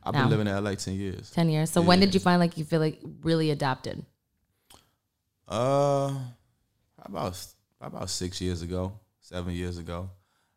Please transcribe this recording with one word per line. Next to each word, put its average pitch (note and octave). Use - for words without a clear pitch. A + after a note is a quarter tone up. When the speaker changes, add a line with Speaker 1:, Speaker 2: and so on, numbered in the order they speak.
Speaker 1:
I've -
Speaker 2:
now? C#3+
Speaker 1:
been C3
living G#2+
in G2
L G2+
A G2
ten F#2+
years. G2
Speaker 2:
Ten E3
years. D#3
So F3
when F3+
Speaker 1:
Yeah. G3+
Speaker 2:
did F#3+
you F#3+
find, F3+
like, E3+
you D3+
feel, E3
like, D#3
really D#3+
adapted? C#3+
Speaker 1:
Uh, C#3
about, F2+
about -
six F#2
years F2+
ago, F#2
seven F2+
years F2+
ago. F2